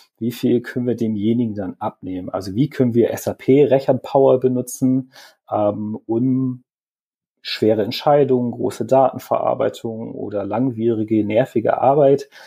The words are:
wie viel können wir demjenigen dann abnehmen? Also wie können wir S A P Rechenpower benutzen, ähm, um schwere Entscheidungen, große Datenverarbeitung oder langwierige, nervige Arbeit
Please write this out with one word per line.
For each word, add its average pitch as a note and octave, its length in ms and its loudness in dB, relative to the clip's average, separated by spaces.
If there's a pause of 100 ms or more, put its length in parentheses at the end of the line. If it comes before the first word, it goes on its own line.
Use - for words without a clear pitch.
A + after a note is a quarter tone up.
(180)
wie A#2 160 -6
viel A#2+ 260 0
können A#2+ 260 -6
wir A#2+ 100 -2
demjenigen A2+ 600 -2
dann F#2 240 -8
abnehmen? F#2 500 -8
Also F#2+ 260 -6
wie C#3+ 140 0
können B2 240 0
wir A#2 180 4
S - 140 -8
A G#2 80 -4
P C#3 300 4
Rechenpower C3+ 800 2
benutzen, B2+ 720 0 (360)
ähm, G#2 480 -2 (100)
um B2+ 580 -2 (840)
schwere A2 340 2
Entscheidungen, B2+ 680 2
große A2+ 340 -6
Datenverarbeitung A#2 1300 -2
oder G#2 320 -8
langwierige, A2 800 0
nervige A2+ 560 0
Arbeit C#3 500 4 (180)